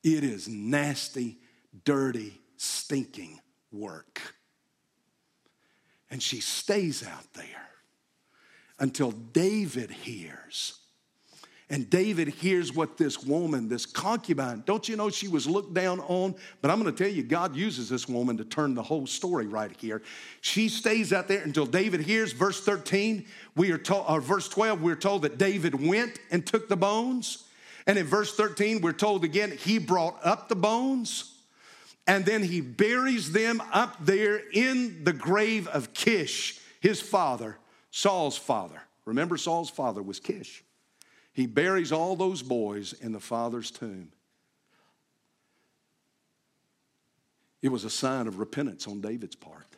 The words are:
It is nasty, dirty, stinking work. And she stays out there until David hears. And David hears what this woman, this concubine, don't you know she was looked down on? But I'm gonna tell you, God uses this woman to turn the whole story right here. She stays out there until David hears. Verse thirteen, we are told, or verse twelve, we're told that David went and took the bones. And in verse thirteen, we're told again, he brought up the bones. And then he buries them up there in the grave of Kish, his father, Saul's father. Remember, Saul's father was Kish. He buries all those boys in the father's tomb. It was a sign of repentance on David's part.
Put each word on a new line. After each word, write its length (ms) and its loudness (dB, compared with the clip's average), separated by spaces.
It 180 4
is 240 -4
nasty, 920 -4
dirty, 540 0
stinking 840 -6
work. 640 -12
And 120 -8
she 180 -4
stays 640 -2
out 300 -16
there 360 -18
until 320 0
David 800 0
hears. 880 -10
And 220 -2
David 380 4
hears 440 0
what 240 -2
this 240 0
woman, 480 0
this 160 -4
concubine, 800 -2
don't 240 -2
you 80 -4
know 140 0
she 160 -6
was 220 0
looked 260 -2
down 240 2
on? 380 0
But 80 4
I'm 80 4
gonna 140 2
tell 160 0
you, 160 -2
God 320 0
uses 320 -4
this 200 -4
woman 280 0
to 80 -4
turn 300 0
the 100 -4
whole 240 -2
story 380 0
right 320 -4
here. 240 -4
She 280 2
stays 440 2
out 140 2
there 160 2
until 240 2
David 360 2
hears. 280 2
Verse 300 2
thirteen, 640 2
we 160 6
are 60 2
told, 300 0
or 120 4
verse 280 0
twelve, 320 2
we're 140 2
told 280 0
that 160 -2
David 360 2
went 360 2
and 160 0
took 220 0
the 80 2
bones. 680 0
And 100 4
in 80 0
verse 300 2
thirteen, 440 2
we're 120 2
told 320 2
again, 260 2
he 280 2
brought 460 2
up 240 2
the 80 2
bones. 760 0
And 160 4
then 200 2
he 160 0
buries 720 0
them 280 2
up 260 2
there 420 4
in 500 2
the 100 4
grave 540 2
of 260 -4
Kish, 680 0
his 220 4
father, 580 0
Saul's 460 2
father. 440 -2
Remember, 320 0
Saul's 340 -2
father 340 -4
was 160 -10
Kish. 420 -10
He 140 0
buries 440 2
all 240 0
those 280 0
boys 500 -4
in 180 -10
the 100 -6
father's 520 -6
tomb. 400 -12
It 100 2
was 140 -4
a 60 -6
sign 380 -2
of 100 -8
repentance 480 -6
on 140 -10
David's 360 -10
part. 300 -20